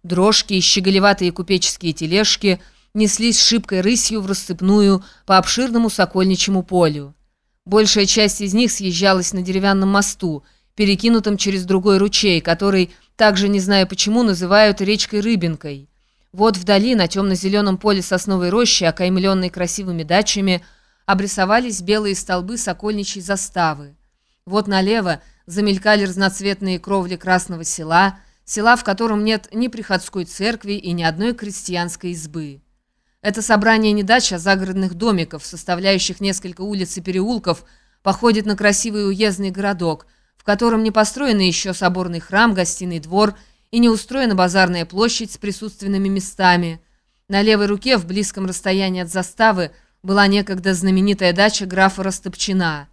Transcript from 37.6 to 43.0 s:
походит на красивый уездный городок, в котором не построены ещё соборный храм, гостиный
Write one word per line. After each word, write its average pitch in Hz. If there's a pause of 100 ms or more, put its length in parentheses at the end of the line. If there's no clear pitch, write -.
походит 208
на 208
красивый 208
уездный 196
городок, 180 (300)
в -
котором 220
не 220
построены 220
ещё 185
соборный 180
храм, 208
гостиный 180